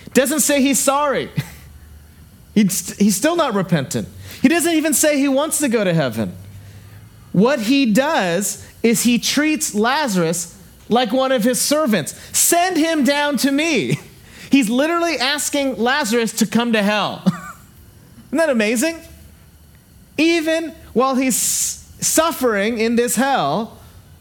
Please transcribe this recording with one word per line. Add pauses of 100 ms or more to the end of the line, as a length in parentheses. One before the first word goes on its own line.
(140)
doesn't
say
he's
sorry.
<laughs> (1120)
He's,
he's
still
not
repentant. (340)
He
doesn't
even
say
he
wants
to
go
to
heaven. (960)
What
he
does (160)
is
he
treats
Lazarus (280)
like
one
of
his
servants. (180)
"Send
him
down
to
me." (240)
<laughs>
He's
literally
asking
Lazarus
to
come
to
hell.
<laughs>
Isn't
that
amazing? (1160)
Even (240)
while
he's
suffering
in
this
hell, (420)